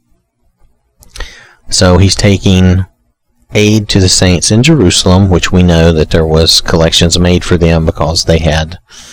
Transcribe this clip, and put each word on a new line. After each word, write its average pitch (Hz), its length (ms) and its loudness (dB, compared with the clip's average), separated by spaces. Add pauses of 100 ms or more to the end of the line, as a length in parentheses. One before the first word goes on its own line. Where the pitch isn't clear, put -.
(1700)
So 90 300 2
he's 95 180 2
taking 95 680 0 (680)
aid 107 360 0
to - 120 0
the 95 80 2
saints 92 440 0
in 117 100 2
Jerusalem, 98 680 2
which 87 220 -2
we 90 120 2
know 85 300 2
that 78 180 -2
there 82 140 0
was 80 360 0
collections 82 580 -2
made 87 260 0
for 90 120 -2
them 82 280 0
because 80 400 -4
they 80 140 0
had, 80 400 -4 (340)